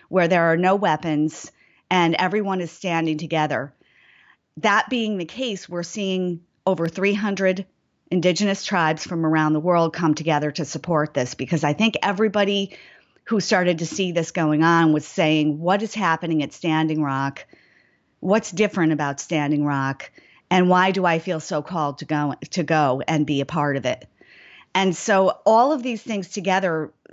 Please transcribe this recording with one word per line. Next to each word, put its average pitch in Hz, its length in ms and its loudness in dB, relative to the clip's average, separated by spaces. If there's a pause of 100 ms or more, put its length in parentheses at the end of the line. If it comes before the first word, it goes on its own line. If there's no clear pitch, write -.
where 180 180 4
there 170 240 4
are 165 60 2
no 185 180 4
weapons 156 760 -2 (380)
and 175 260 4
everyone 190 460 -2
is 165 80 -8
standing 165 480 -4
together. 151 560 -2 (840)
That 208 320 2
being 220 280 -2
the 175 80 -4
case, 220 440 -8
we're 175 140 -6
seeing 185 580 -4 (260)
over 170 200 0
three 196 260 0
hundred 196 520 0 (460)
indigenous 180 520 0
tribes 160 440 0
from 165 180 -2
around 156 280 2
the 151 60 2
world 170 340 2
come 160 200 0
together 151 380 0
to 147 140 -6
support 151 480 -2
this, 127 200 -2
because 143 300 -4
I 147 100 2
think 214 300 0
everybody 202 760 0 (460)
who 220 160 -2
started 175 400 2
to 165 60 -6
see 185 260 -4
this 165 200 -2
going 151 320 0
on 165 300 6
was 151 140 -2
saying, 156 520 0
"What 185 220 0
is 214 140 -8
happening 165 480 0
at - 100 -8
Standing 156 480 0
Rock? 139 440 -4 (720)
What's 214 320 0
different 190 400 0
about 143 300 -2
Standing 147 440 -2
Rock? 135 460 -4 (400)
And 185 180 4
why 180 220 4
do 185 140 0
I 165 140 2
feel 160 200 -4
so 151 220 -4
called 147 380 -4
to 151 60 -10
go, 147 300 -2 (160)
to 180 120 -2
go 139 440 2
and 151 180 2
be 143 160 0
a 135 40 -2
part 147 320 -2
of 123 80 -4
it?" - 220 -6 (680)
And 185 200 2
so 190 500 2
all 233 260 6
of 269 120 -2
these 233 200 -6
things 202 260 -6
together, 185 600 -2 (220)